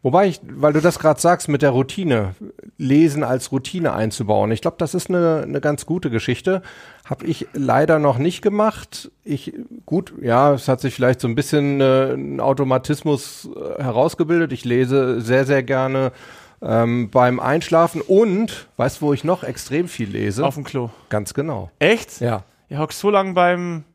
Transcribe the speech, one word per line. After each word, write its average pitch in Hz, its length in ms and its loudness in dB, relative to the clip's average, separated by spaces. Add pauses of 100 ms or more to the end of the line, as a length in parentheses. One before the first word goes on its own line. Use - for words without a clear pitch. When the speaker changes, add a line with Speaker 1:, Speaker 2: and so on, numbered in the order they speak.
Speaker 1:
Wobei 170 240 4
ich, 175 160 -2
weil 143 300 2
du 151 80 4
das 165 180 2
grad 156 220 2
sagst, 170 280 2
mit 147 140 2
der 143 80 6
Routine, 123 640 0 (420)
Lesen 147 460 4
als 127 300 -2
Routine 143 400 -2
einzubauen, 107 580 0
ich 113 100 -2
glaub, - 180 -4
das 165 160 -4
ist 180 160 -4
eine, 165 340 2
eine 143 160 -4
ganz 147 260 -2
gute 170 240 -4
Geschichte. 131 520 -2 (420)
Hab - 180 -8
ich - 300 -6
leider 143 480 2
noch 139 180 2
nicht 165 240 -2
gemacht. - 680 -2 (100)
Ich, - 320 -8 (320)
gut, 180 340 -4
ja, 131 340 4
es 123 120 -6
hat 127 140 0
sich 131 120 -4
vielleicht 127 280 0
so 123 80 -2
ein 117 80 -2
bisschen, 143 440 0
äh, 131 340 2
ein 135 260 -6
Automatismus, 135 1120 -2
äh, - 260 -8
herausgebildet. 151 720 0
Ich - 120 -10
lese 127 560 2
sehr, 127 240 2
sehr 135 180 2
gerne, 131 480 0 (520)
ähm, 117 480 0
beim 123 280 4
Einschlafen 165 600 0
und, 208 680 2 (100)
weißt - 240 -2
du, 151 60 -2
wo 147 60 2
ich 135 100 -2
noch 175 220 -2
extrem 151 420 -4
viel 107 240 -6
lese? 104 340 -2
Speaker 2:
Auf 135 100 -2
dem 143 100 -10
Klo. 123 260 -6 (200)
Speaker 1:
Ganz 104 220 -4
genau. 127 460 -6
Speaker 2:
Echt? 220 420 0
Speaker 1:
Ja. 113 220 -2 (260)
Speaker 2:
Ihr 143 120 -8
hockst 156 180 -6
so 202 120 0
lang 190 240 0
beim 175 500 0 (100)